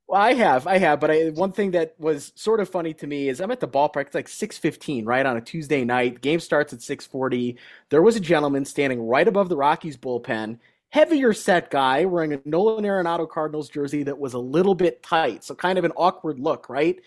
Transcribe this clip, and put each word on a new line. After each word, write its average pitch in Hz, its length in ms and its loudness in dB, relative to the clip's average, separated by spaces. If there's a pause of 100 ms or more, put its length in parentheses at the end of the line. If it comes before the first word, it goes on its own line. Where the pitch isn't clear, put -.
Well, 185 140 2
I 233 120 4
have, 165 340 2
I 185 100 2
have, 156 220 4
but 151 100 2
I, 160 200 2
one 180 240 -2
thing 202 180 -2
that 165 260 0
was 151 380 -4
sort 214 240 0
of 196 80 -2
funny 165 280 -6
to 156 120 -12
me 143 220 -2
is 131 100 -4
I'm 190 120 -4
at 254 100 -4
the 151 60 -2
ballpark. 139 400 0
It's, - 80 -14
like, 139 120 -4
six - 300 -10
fifteen, 143 480 -4
right, 127 200 2
on 123 120 0
a 113 40 -6
Tuesday 143 440 -4
night. 123 360 0
Game 160 200 0
starts 147 320 0
at 120 80 -16
six - 240 -10
forty. 127 520 -4 (320)
There 147 120 4
was 220 160 6
a 214 40 -4
gentleman 147 440 0
standing 131 420 -2
right 139 200 4
above 202 200 2
the 170 80 -2
Rockies 147 400 -2
bullpen, 117 600 -6 (320)
heavier 294 420 4
set 185 400 0
guy 135 320 2
wearing 170 300 0
a 139 100 -6
Nolan 208 400 0
Arenado 170 460 -2
Cardinals 151 400 -6
jersey 147 340 -4
that 139 160 -6
was 135 140 -6
a 123 60 -6
little 165 360 2
bit 170 260 0
tight. 156 400 -2
So - 140 -14
kind 185 220 0
of 170 80 0
an 165 100 -2
awkward 160 420 -2
look, 139 300 -4
right? 156 400 -2